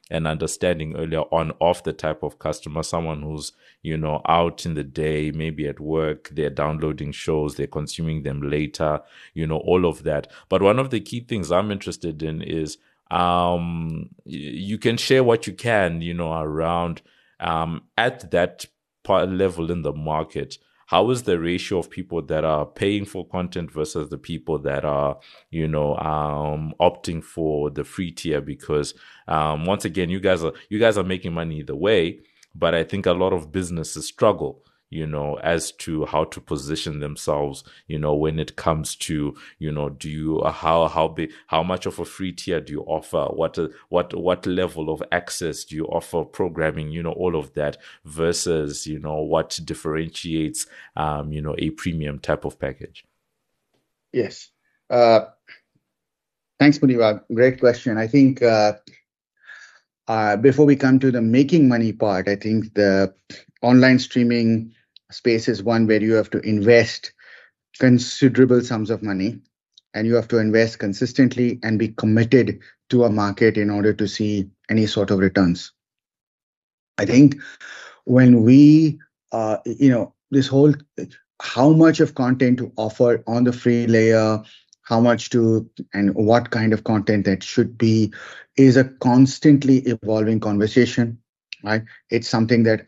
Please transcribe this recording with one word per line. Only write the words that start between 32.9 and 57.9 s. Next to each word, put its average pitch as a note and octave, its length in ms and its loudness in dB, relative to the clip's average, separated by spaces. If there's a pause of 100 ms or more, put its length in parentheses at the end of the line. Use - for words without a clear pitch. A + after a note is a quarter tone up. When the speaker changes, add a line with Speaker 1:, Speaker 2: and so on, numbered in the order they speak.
Speaker 1:
a F#2 60 2
lot F#2 200 0
of D#2 180 -6
businesses E2+ 560 -8
struggle, E2+ 560 -2 (280)
you D#2 160 -8
know, D2 300 -6
as E2 360 -4
to D#2 320 -8
how D2+ 200 -2
to - 140 -16
position D2+ 640 -8
themselves, D2 640 -6 (220)
you D#2 120 -8
know, D2+ 160 -2
when D#2 240 -2
it - 180 -8
comes D#2 380 -4
to, D2 400 -6 (240)
you D#2 140 -8
know, D2 160 -6
do C#2+ 220 -14
you, D#2 300 -4
uh, D#2 120 -2
how, D#2+ 340 0
how D#2+ 220 -2
big, D#2+ 240 -8 (140)
how E2 160 -2
much F2+ 240 -6
of F#2+ 120 -10
a E2+ 60 -8
free F#2+ 260 -10
tier E2+ 300 -6
do D2 140 -14
you C#2+ 80 -8
offer? D#2 480 -4
What, D#2+ 280 -4
uh, D#2+ 100 -4 (200)
what, F2 260 -2
what F2 300 -4
level F2 460 -4
of D#2 200 -6
access E2+ 540 -6
do D#2 120 -16
you D#2 100 -6
offer E2 380 -4
programming, D#2+ 680 -6
you E2 120 -8
know, E2 100 -6
all E2+ 240 -4
of C#2+ 180 -8
that C#2+ 240 -4 (260)
versus, D#2 840 -4
you D2+ 120 -10
know, D2+ 240 -8
what D#2+ 420 -4
differentiates, D#2+ 1000 -6 (280)
um, D2+ 380 -6
you D2+ 80 -8
know, D2+ 160 -6
a D#2 140 -4
premium D#2 480 -8
type - 260 -4
of C#2+ 140 -10
package? - 440 -12 (1120)
Speaker 2:
Yes. - 380 -6 (400)
Uh, A#2 300 6 (1400)
thanks, D3 200 6
Muniba. A#2 420 2 (100)
Great B2+ 280 2
question. A#2+ 360 2